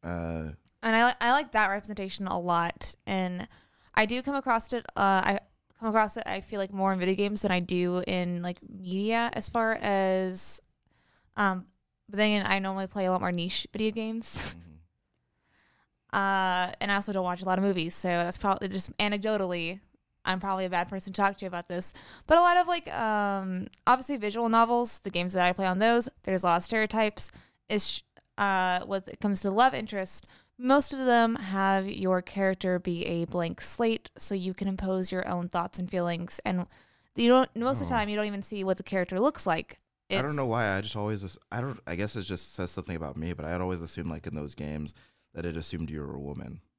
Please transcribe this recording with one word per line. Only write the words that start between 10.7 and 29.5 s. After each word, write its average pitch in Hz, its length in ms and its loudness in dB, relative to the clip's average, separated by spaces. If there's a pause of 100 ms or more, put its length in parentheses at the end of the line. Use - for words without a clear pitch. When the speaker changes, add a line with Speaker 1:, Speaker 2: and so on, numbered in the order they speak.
Speaker 2:
um, 190 280 0 (440)
but 202 80 -6
then 208 280 4
I 196 140 2
normally 190 280 -4
play 190 180 -2
a 185 60 2
lot 185 100 2
more 180 100 0
niche 175 400 -2
video 214 200 0
games. 220 680 -6
<laughs> 85 60 -20 (1500)
Speaker 1:
Mm-hmm. 202 80 0
Speaker 2:
Uh, 185 520 2 (100)
and 202 100 0
I 196 40 4
also 202 180 -2
don't 190 100 0
watch 180 180 -2
a 185 40 -8
lot 185 140 2
of 190 40 2
movies, 175 300 0
so - 140 0
that's 175 320 0
probably 196 280 0
just 190 300 -4
anecdotally, 196 840 -2 (460)
I'm 185 140 0
probably 190 260 -2
a 180 40 -2
bad 180 200 0
person 190 240 -8
to 208 80 -2
talk 196 160 2
to - 80 -10
about 175 220 -8
this. 180 260 -2 (320)
But 320 120 8
a 339 40 8
lot 349 160 6
of, 349 100 4
like, 349 260 -2
um, 196 720 0 (180)
obviously 262 320 2
visual 220 320 0
novels, 233 520 4
the 196 100 -8
games 180 220 -2
that 180 120 4
I 180 80 4
play 190 140 0
on 185 120 2
those, 233 300 4 (140)
there's 190 200 0
a 180 40 4
lot 170 100 6
of 180 60 0
stereotypes. 220 680 0 (380)
Is, - 320 0 (380)
uh, 185 460 2
when 196 220 -4
it - 120 -14
comes 202 220 0
to 196 100 0